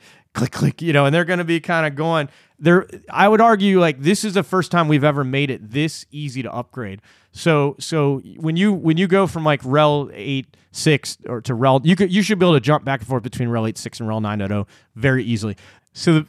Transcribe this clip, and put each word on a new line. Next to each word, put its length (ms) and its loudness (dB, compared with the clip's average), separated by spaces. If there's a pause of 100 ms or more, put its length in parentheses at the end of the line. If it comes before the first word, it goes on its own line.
(340)
click, 180 -4
click, 300 -2
you 120 0
know, 120 4
and 80 2
they're 120 0
gonna 180 -2
be 160 -2
kinda 320 -2
going. 360 -4 (320)
They're, 280 4 (200)
I 200 2
would 120 6
argue, 400 4
like, 220 2
this 240 0
is 80 -4
the 80 0
first 300 -4
time 160 2
we've 160 2
ever 200 0
made 280 -2
it 180 -12
this 400 -6
easy 320 -10
to 100 -10
upgrade. 520 -12 (280)
So, 460 0
so 460 -2 (140)
when 200 -4
you, 160 2
when 240 0
you 80 2
go 220 2
from, 160 -8
like, 200 0
rel 480 2
eight 460 -8 (140)
six 560 -2
or 140 -8
to 120 -4
rel, 300 2
you 120 4
could, 160 0
you 120 2
should 160 -2
be 80 4
able 80 6
to 40 4
jump 240 0
back 180 -4
and 60 -12
forth 140 -2
between 280 -6
rel 180 -2
eight 100 -6
six 220 -12
and 100 -6
rel 120 -4
nine 180 -4
dot 120 -4
oh 140 -4 (300)
very 280 0
easily. 320 -4 (380)
So 200 2
the, 160 2